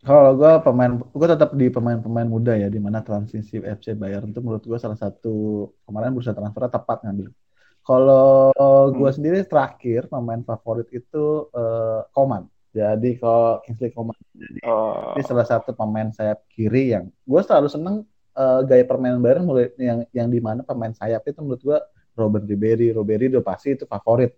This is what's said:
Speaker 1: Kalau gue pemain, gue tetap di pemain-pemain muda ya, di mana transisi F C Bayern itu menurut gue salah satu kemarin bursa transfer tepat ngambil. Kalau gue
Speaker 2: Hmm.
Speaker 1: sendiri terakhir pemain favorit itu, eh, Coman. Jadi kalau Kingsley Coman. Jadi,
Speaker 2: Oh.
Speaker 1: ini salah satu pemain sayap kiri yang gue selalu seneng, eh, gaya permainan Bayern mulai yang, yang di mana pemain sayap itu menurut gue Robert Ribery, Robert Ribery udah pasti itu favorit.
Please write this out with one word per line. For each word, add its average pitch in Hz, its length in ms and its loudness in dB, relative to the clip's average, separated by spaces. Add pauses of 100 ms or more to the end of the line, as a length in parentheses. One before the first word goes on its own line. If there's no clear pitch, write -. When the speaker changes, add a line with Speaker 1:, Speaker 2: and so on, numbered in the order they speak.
Speaker 1:
Kalau 139 320 8
gue 147 200 6 (120)
pemain, 123 320 2
gue 143 320 -2
tetap 156 240 2
di 135 160 2
pemain-pemain 117 560 -2
muda 113 320 0
ya, 101 160 -2
di 110 80 -6
mana 107 240 -4
transisi 107 560 -8
F 101 240 -12
C 113 80 -8
Bayern 101 400 -8
itu 120 80 -10
menurut 110 240 -8
gue 113 160 -8
salah 110 160 -8
satu 107 720 -6 (160)
kemarin 113 320 -6
bursa 120 160 -6
transfer 107 400 -8
tepat - 320 -6
ngambil. 101 240 -8 (560)
Kalau 135 640 6 (460)
gue 139 160 2
Speaker 2:
Hmm. 139 60 -6
Speaker 1:
sendiri 156 280 -2
terakhir 123 640 -2
pemain 117 320 -8
favorit 113 480 -8
itu, 151 640 -6
eh, 113 480 -4 (160)
Coman. 127 320 0 (240)
Jadi 110 480 -2
kalau 117 400 2
Kingsley 117 320 -10
Coman. 113 240 -10 (160)
Jadi, - 320 -18
Speaker 2:
Oh. 110 480 -4
Speaker 1:
ini 143 140 -4
salah 120 180 0
satu 120 320 -4
pemain 110 320 -6
sayap 107 400 -6
kiri 117 480 -2
yang 92 160 -8 (140)
gue 143 160 2
selalu 147 260 2
seneng, 170 280 -6 (420)
eh, 131 260 2
gaya 127 240 4
permainan 127 320 -2
Bayern 131 240 2
mulai 131 320 0
yang, 120 240 -4 (160)
yang 120 160 -2
di 120 80 0
mana 113 240 -6
pemain 113 300 -8
sayap 113 340 -6
itu 147 160 -12
menurut 131 160 -8
gue 147 180 -2 (380)
Robert 104 320 -2
Ribery, 110 480 0
Robert 107 240 -2
Ribery 131 160 0
udah 120 80 0
pasti 127 320 -6
itu - 80 -12
favorit. 117 540 0